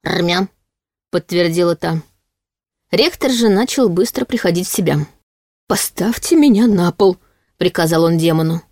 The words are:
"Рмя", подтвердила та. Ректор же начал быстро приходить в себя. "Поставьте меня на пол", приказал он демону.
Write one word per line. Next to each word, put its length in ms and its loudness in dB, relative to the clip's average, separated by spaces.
"Рмя", 440 -2
подтвердила 640 0
та. 260 -4
Ректор 400 0
же 180 0
начал 400 0
быстро 360 -2
приходить 420 -2
в 40 -10
себя. 340 -2
"Поставьте 680 -4
меня 320 4
на 240 2
пол", 260 2
приказал 460 0
он 140 2
демону. 540 -2